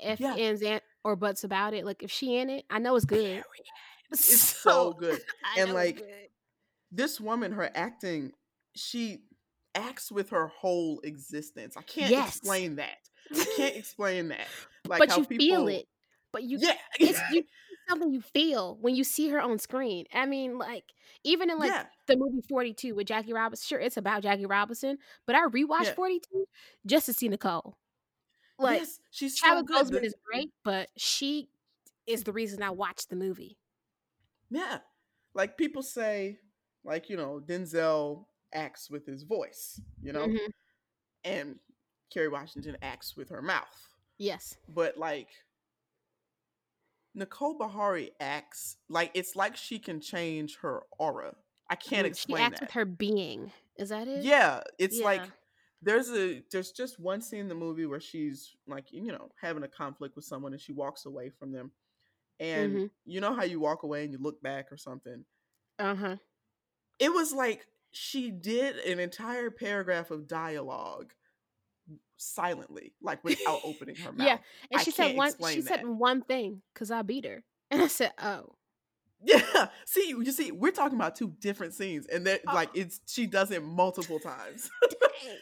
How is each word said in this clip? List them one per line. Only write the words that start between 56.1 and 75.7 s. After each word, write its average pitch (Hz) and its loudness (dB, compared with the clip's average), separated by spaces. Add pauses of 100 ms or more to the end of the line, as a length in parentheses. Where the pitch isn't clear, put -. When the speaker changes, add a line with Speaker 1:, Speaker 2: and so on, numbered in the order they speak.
Speaker 2:
there's 185 -4
just 247 -8
one 190 -2
scene 226 -10
in 202 -6
the 170 -6
movie 165 -4
where 143 -6
she's, 151 -8 (120)
like, 139 -12
you 214 -8
know, - -12
having 160 -6
a 139 -10
conflict 139 -10
with 143 -16
someone, 139 -10
and 135 -14
she - -16
walks 139 -8
away 135 -12
from 135 -16
them. 131 -12 (680)
And 165 -2
Speaker 1:
Mm-hmm. 196 0 (200)
Speaker 2:
you 180 -6
know 208 0
how 226 0
you 180 -2
walk 151 0
away 147 -4
and 147 -6
you 131 -10
look 147 -6
back 139 -8
or 143 -18
something? 127 -16 (540)
Speaker 1:
Uh-huh. 196 -2 (840)
Speaker 2:
It 302 6
was 330 2
like 254 -2 (240)
she 247 -6
did 226 -2
an 180 -2
entire 226 -4
paragraph 185 -2
of 151 -8
dialogue 151 -8 (1040)
silently, - -6
like, - -6
without - 0
Speaker 1:
<laughs> - -10
Speaker 2:
opening 151 -10
her 175 -10
Speaker 1:
Yeah, 262 6
Speaker 2:
mouth. 233 -10 (300)
Speaker 1:
and 277 4
Speaker 2:
I - 4
Speaker 1:
she 330 0
said 320 4
Speaker 2:
can't 262 2
Speaker 1:
one, 277 4
Speaker 2:
explain 320 -2
Speaker 1:
she 320 0
said 262 -2